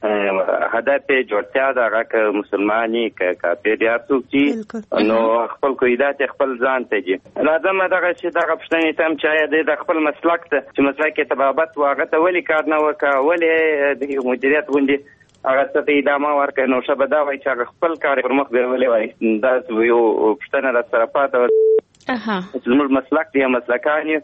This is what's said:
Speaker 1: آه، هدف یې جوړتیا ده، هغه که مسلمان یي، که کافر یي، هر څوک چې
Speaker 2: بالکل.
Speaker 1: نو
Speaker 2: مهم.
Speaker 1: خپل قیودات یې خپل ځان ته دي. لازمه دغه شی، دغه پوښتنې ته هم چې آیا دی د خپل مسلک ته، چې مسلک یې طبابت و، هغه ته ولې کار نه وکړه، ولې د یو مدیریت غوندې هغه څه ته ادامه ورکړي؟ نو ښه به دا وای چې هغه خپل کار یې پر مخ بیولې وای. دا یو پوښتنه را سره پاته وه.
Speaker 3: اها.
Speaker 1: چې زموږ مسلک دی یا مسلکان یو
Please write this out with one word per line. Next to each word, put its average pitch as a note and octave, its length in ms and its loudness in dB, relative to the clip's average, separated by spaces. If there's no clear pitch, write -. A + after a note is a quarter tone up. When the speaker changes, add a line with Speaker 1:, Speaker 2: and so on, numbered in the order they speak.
Speaker 1:
آه، G2+ 720 0
هدف C3+ 240 0
یې C3 80 2
جوړتیا C3 460 -2
ده، B2 120 0
هغه A2 140 0
که A2+ 80 0
مسلمان G#2+ 560 -2
یي، A#2 160 -2
که - 160 -4
کافر F2 400 -2
یي، A2+ 60 2
هر A#2 200 -2
څوک C3+ 140 0
چې C#3 100 2
Speaker 2:
بالکل. A3 280 -10
Speaker 1:
نو A2+ 140 2
Speaker 2:
مهم. A2+ 260 0
Speaker 1:
خپل C3+ 280 -4
قیودات C3+ 480 0
یې B2+ 120 -2
خپل C#3 140 -2
ځان C3 160 0
ته A2 60 -2
دي. F#2 80 0
لازمه F#3 380 0
دغه F3 140 0
شی، F3+ 80 -4
دغه E3 320 -2
پوښتنې E3 360 0
ته E3+ 100 0
هم D#3+ 140 0
چې - 140 -2
آیا D#3 180 2
دی D#3 80 2
د - 20 2
خپل F3 140 -2
مسلک E3+ 320 -2
ته، C#3+ 80 0
چې - 140 -2
مسلک D#3 320 -2
یې C#3+ 140 0
طبابت C#3 440 0
و، C#3+ 140 2
هغه C3+ 120 -2
ته C3 200 -2
ولې F3+ 260 0
کار D#3 220 0
نه D#3 120 2
وکړه، D3 300 0
ولې E3+ 240 2
د - 100 -2
یو C3+ 200 -2
مدیریت C3+ 420 0
غوندې C#3 240 2
هغه C3 180 2
څه C#3 220 -2
ته D3+ 140 0
ادامه C#3+ 300 0
ورکړي؟ C#3 320 0
نو B2+ 140 2
ښه D3 120 0
به C3+ 80 2
دا D3 160 0
وای C#3 160 -4
چې C#3 140 -6
هغه A#2+ 120 -2
خپل E3 300 -2
کار D3+ 240 0
یې B2+ 40 -2
پر B2+ 100 -2
مخ C#3 140 0
بیولې B2+ 360 2
وای. A2 140 2
دا C3 80 4
یو A#2+ 100 4
پوښتنه C3+ 380 -4
را A#2+ 140 2
سره A#2 160 2
پاته C3+ 320 0
وه. B2 100 4
Speaker 3:
اها. A3 300 -4
Speaker 1:
چې B2 160 -8
زموږ C#3 200 2
مسلک D3+ 360 -2
دی C#3 60 2
یا C3+ 80 2
مسلکان B2+ 600 -2
یو D#3 160 -2